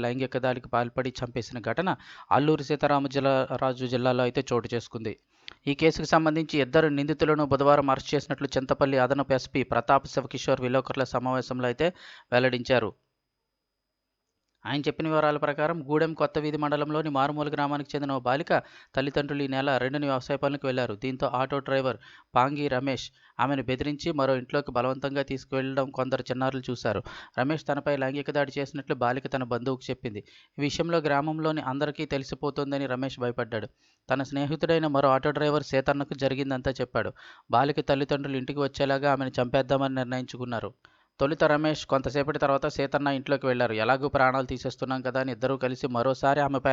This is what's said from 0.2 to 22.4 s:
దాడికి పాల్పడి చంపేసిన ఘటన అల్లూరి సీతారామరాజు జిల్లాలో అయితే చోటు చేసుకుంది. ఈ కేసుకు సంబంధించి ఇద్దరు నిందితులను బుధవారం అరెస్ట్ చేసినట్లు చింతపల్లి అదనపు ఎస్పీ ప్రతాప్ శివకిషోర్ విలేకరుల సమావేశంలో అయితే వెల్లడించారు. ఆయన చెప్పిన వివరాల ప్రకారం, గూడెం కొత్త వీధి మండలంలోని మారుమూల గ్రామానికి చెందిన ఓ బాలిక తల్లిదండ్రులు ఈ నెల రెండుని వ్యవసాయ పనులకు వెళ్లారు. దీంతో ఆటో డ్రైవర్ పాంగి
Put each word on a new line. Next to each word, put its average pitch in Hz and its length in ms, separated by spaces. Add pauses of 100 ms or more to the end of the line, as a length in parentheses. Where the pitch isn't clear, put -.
దాడికి 123 280
పాల్పడి 120 460
చంపేసిన 120 480
ఘటన 175 240 (460)
అల్లూరి 151 320
సీతారామరాజు 135 1200
జిల్లాలో 127 340
అయితే 127 220
చోటు 117 240
చేసుకుంది. 113 400 (560)
ఈ - 100
కేసుకు 156 340
సంబంధించి 160 500
ఇద్దరు 156 240 (100)
నిందితులను 147 540
బుధవారం 139 420
అరెస్ట్ - 200
చేసినట్లు 139 420
చింతపల్లి 135 480
అదనపు 139 340
ఎస్పీ - 240 (120)
ప్రతాప్ 135 400
శివకిషోర్ 127 520
విలేకరుల 131 480
సమావేశంలో 127 580
అయితే 156 160 (460)
వెల్లడించారు. 123 560 (1700)
ఆయన 135 220
చెప్పిన 160 240
వివరాల 151 340
ప్రకారం, 151 420
గూడెం 156 320
కొత్త 151 240
వీధి 151 200
మండలంలోని 151 520
మారుమూల 147 400
గ్రామానికి 143 380
చెందిన 143 240
ఓ 131 100
బాలిక 143 260 (440)
తల్లిదండ్రులు 143 500
ఈ - 80
నెల 139 160 (120)
రెండుని 143 260
వ్యవసాయ 135 340
పనులకు 139 260
వెళ్లారు. 123 260 (100)
దీంతో 131 220 (120)
ఆటో 135 200
డ్రైవర్ 131 400 (360)
పాంగి 143 400